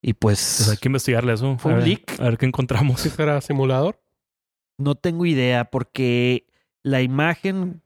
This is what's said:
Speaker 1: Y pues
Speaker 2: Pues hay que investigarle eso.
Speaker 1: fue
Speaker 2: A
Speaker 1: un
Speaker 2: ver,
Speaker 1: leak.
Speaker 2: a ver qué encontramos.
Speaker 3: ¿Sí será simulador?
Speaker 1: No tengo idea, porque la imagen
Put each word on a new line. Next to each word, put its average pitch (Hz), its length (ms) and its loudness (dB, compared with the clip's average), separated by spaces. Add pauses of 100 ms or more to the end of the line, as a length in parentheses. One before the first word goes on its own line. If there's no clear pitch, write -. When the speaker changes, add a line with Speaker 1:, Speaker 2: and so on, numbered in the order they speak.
Speaker 1:
Y 113 120 0
pues - 440 0
Speaker 2:
Pues 107 120 2
hay 107 80 0
que - 100 -2
investigarle 123 460 0
eso. 127 240 -2
Speaker 1:
fue 156 140 0
Speaker 2:
A - 20 2
Speaker 1:
un 120 60 2
Speaker 2:
ver, 120 80 2
Speaker 1:
leak. - 320 -4
Speaker 2:
a - 40 -4
ver 117 140 2
qué 131 80 0
encontramos. 127 560 0
Speaker 3:
¿Sí 156 80 -2
será 147 320 0
simulador? 135 580 0 (800)
Speaker 1:
No 143 160 0
tengo 170 320 -2
idea, 123 400 2
porque 123 800 0 (360)
la 135 200 0
imagen 170 840 -2